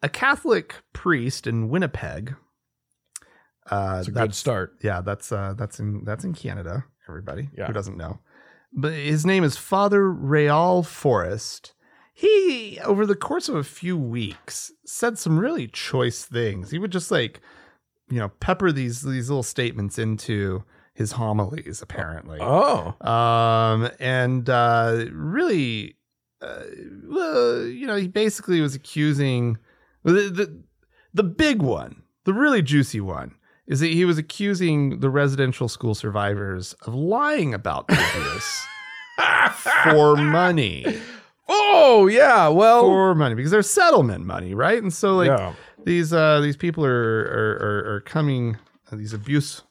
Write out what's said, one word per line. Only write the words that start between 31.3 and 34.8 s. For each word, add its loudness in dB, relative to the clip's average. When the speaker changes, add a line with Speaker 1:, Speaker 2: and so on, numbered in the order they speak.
Speaker 1:
one, -4
the 2
really 4
juicy 0
one, -8
is 0
that 2
he 4
was 4
accusing 0